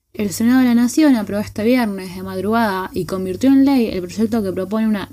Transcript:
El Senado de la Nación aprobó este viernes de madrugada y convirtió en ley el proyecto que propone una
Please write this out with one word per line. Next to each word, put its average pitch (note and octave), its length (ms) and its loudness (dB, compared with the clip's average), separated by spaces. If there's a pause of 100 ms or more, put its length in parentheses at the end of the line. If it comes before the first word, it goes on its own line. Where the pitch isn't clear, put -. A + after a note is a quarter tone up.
(120)
El G3+ 220 -4
Senado B3 260 2
de B3+ 60 4
la A#3+ 100 2
Nación B3 400 4
aprobó G3+ 260 -4
este G#3 220 -6
viernes G#3 500 0
de F#3+ 80 -12
madrugada F#3+ 720 -2
y F3+ 120 -4
convirtió F#3 440 -2
en C4+ 140 6
ley C4 240 2
el F#3 140 -4
proyecto G#3 420 -2
que F#3 80 -4
propone F#3+ 340 -4
una G#3 280 -2